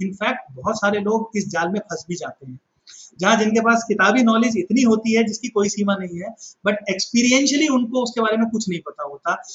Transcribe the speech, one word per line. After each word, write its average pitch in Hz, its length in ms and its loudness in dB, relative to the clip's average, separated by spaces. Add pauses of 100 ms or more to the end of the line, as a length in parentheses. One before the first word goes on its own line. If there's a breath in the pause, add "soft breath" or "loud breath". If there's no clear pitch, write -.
In 190 140 -6
fact, 233 200 -2 (140)
बहुत 220 260 -6
सारे 208 220 0
लोग 214 360 -2
इस 196 140 -4
जाल 170 200 -2
में 202 100 -2
फंस - 300 -10
भी 175 60 -6
जाते - 320 -14
हैं, 131 120 -16 (600 loud breath)
जहाँ 208 180 4
जिनके 214 220 2
पास 226 280 2
किताबी 208 360 4
knowledge 226 340 4
इतनी 208 240 2
होती 220 320 4
है 226 100 6
जिसकी 214 240 -6
कोई 202 220 0
सीमा 202 260 0
नहीं 175 240 -8
है, 208 160 -12 (320 loud breath)
but 208 60 2
experientially 254 960 2
उनको 247 340 0
उसके 233 180 -4
बारे 220 160 0
में 226 120 0
कुछ 208 200 -4
नहीं 170 100 -4
पता 147 240 -12
होता। 143 400 -6 (120)